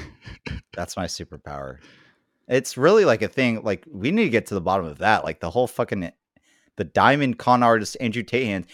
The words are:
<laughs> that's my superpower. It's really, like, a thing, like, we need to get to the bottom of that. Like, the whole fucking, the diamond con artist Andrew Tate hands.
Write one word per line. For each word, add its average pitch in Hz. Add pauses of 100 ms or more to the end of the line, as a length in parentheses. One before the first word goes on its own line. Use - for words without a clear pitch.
(360)
<laughs> -
that's -
my 92
superpower. 69 (720)
It's 131
really, 190
like, 117
a 104
thing, 117
like, 101
we 104
need 220
to 160
get 110
to -
the 98
bottom 92
of 73
that. 95
Like, 80
the 82
whole 120
fucking, 107 (640)
the 101
diamond 123
con 123
artist 113
Andrew 117
Tate 123
hands. 98